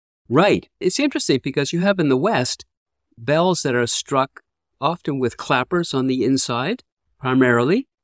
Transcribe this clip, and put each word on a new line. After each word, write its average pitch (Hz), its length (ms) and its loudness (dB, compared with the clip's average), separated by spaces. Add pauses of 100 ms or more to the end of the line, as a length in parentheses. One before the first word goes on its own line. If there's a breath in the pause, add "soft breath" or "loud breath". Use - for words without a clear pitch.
(300)
Right. 143 400 2 (100)
It's - 200 -2
interesting 269 440 0
because 143 300 -4
you 170 60 -2
have 196 180 2
in 151 120 2
the 131 80 4
West 151 480 -2 (520)
bells 160 460 0
that 135 100 -2
are 120 140 0
struck - 540 -4 (380)
often 151 380 -4
with 123 200 -2
clappers 143 580 -2
on 131 100 0
the 131 180 0
inside, 131 600 -2 (360)
primarily. 127 680 2 (160)